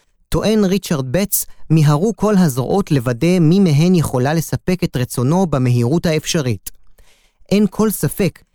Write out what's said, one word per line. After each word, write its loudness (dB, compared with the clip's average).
טוען 0
ריצ'רד -4
בטס, -4
מיהרו 2
כל 0
הזרועות 0
לוודא 0
מי 4
מהן 4
יכולה 0
לספק -4
את -6
רצונו 0
במהירות 0
האפשרית. -4
אין 4
כל 0
ספק -4